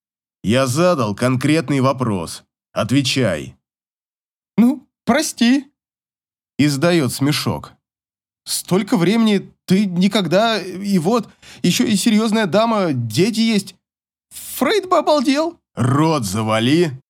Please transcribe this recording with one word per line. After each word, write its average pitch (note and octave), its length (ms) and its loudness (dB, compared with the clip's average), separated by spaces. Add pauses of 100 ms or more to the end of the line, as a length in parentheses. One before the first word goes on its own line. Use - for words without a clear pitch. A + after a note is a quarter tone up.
(440)
Я B2 240 2
задал C3+ 480 0
конкретный C3+ 640 0
вопрос. A#2+ 640 -4 (280)
Отвечай. A2 840 -2 (1000)
Ну, B3+ 300 2 (180)
прости. C4 680 0 (840)
Издает D3 560 0
смешок. B2 600 -4 (720)
Столько G#3 520 -2
времени G#3 560 2 (120)
ты F#3+ 200 2
никогда... F#3+ 720 0
и F#3+ 380 -2
вот, G3+ 320 0 (320)
еще F3+ 240 0
и A3 100 2
серьезная A3 520 2
дама, G3+ 440 0
дети B2+ 480 -2
есть. A3 360 0 (540)
Фрейд F#4 600 -4
бы F4+ 80 2
обалдел. D4+ 600 0 (160)
Рот C#3 500 0
завали. A2+ 840 0